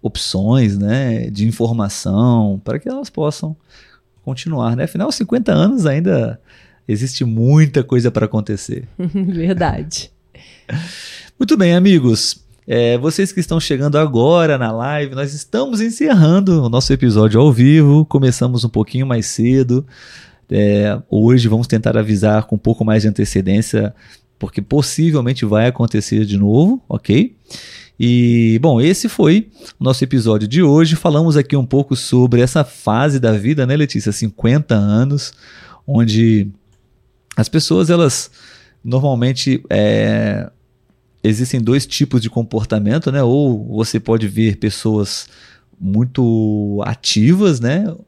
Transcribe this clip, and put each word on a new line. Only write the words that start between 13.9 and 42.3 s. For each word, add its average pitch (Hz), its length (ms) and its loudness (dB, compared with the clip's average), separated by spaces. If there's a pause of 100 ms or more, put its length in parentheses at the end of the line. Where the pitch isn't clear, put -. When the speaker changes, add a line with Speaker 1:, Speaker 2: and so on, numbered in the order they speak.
Speaker 1:
agora 151 600 2
na 117 140 -2
live, 135 440 -6
nós 139 180 -8
estamos 226 480 -6
encerrando 196 840 2
o 120 60 0
nosso 123 220 0
episódio 110 480 4
ao 147 120 6
vivo. 147 540 6
Começamos 123 580 0
um 117 60 -2
pouquinho 123 360 -2
mais 117 220 -4
cedo. 127 580 0 (640)
É, 104 500 0 (100)
hoje 117 380 4
vamos 110 200 0
tentar 110 300 0
avisar 107 480 0
com - 100 -4
um 104 40 -4
pouco 113 240 -2
mais 110 200 2
de 107 40 2
antecedência, 104 840 -2 (440)
porque - 240 -8
possivelmente 135 840 -2
vai 107 220 2
acontecer 110 580 -2
de 101 120 -2
novo, 139 520 2
ok? - 460 0 (640)
E, 120 600 2
bom, 135 200 2
esse 185 260 0
foi 202 400 2 (320)
o - 40 -6
nosso 131 200 0
episódio 110 440 0
de 139 140 0
hoje. 160 340 4
Falamos 156 420 2
aqui 143 180 0
um 135 100 0
pouco 135 300 -2
sobre 123 460 2
essa 131 220 0
fase 135 560 -2
da 117 120 2
vida, 123 340 0
né, 131 120 0
Letícia? 131 340 -2
Cinquenta 113 640 0
anos, 113 560 0 (560)
onde 113 600 2 (880)
as 113 100 0
pessoas, 165 420 0
elas 175 400 0 (540)
normalmente, 131 840 -2
é, 107 800 0 (760)
existem 117 380 -2
dois 120 260 0
tipos 131 340 -2
de 113 80 -6
comportamento, 113 840 -2